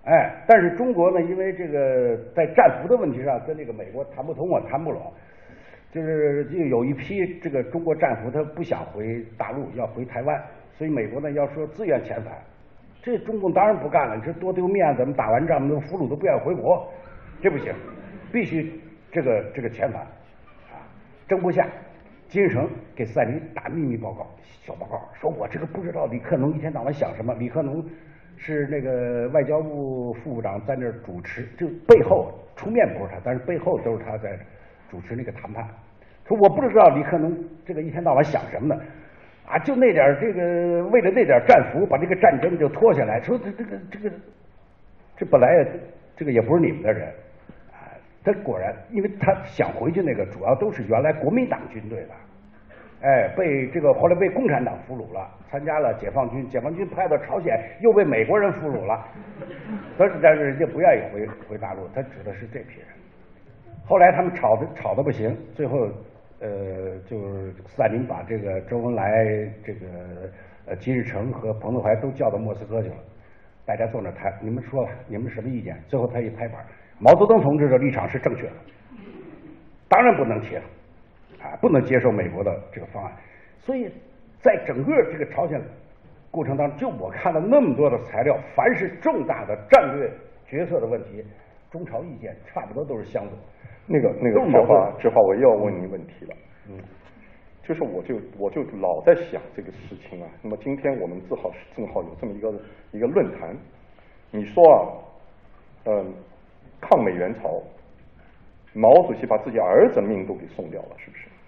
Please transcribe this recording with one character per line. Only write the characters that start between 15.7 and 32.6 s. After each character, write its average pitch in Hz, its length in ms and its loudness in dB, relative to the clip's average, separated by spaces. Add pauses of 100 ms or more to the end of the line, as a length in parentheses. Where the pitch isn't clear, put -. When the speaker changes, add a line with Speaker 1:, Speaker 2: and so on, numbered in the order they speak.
Speaker 1:
俘 180 180 -10
虏 127 100 -2
都 143 60 -4
不 156 100 -6
愿 151 140 4
回 170 160 -2
国， 113 360 0 (520)
这 190 80 4
不 143 80 -4
行， 98 120 -8 (640)
必 233 100 0
须 160 380 -6 (300)
这 170 100 -2
个， 117 220 0 (100)
这 135 80 -8
个 117 80 -6
遣 - 120 -8 (100)
返， 82 100 -10 (680)
啊， - 100 -20 (460)
争 190 120 0
不 175 120 0
下。 - 160 2 (600)
金 202 140 0
日 190 60 4
成 127 180 0 (300)
给 123 80 -6
斯 110 100 -8
大 127 120 2
林 131 120 -4 (160)
打 - 140 -12
秘 160 140 -6
密 123 160 -2
报 101 160 -10
告， 92 120 -12 (160)
小 - 340 -20
报 - 120 -14
告， - 140 -10 (120)
说 - 160 -4
我 - 200 -6
这 156 100 -8
个 160 60 -6
不 - 180 -10
知 170 80 -8
道 160 140 -4
李 120 120 -6
克 139 200 -2
农 143 160 0
一 151 60 -4
天 156 120 -6
到 135 100 -8
晚 139 120 -4
想 - 200 -4
什 110 120 -10
么。 120 120 -4
李 120 120 -6
克 160 120 -4
农 147 240 -6 (520)
是 151 300 -4
那 147 120 -4
个 123 540 -2
外 147 100 4
交 151 180 0
部 135 520 -6
副 113 220 -10
部 113 60 -6
长， 101 240 -6
在 139 120 -4
那 127 80 -6
儿 113 80 -6 (120)
主 87 160 -12
持， - 240 -12 (120)
就 170 100 -6 (180)
背 - 160 8
后 - 300 2 (240)
出 - 140 -10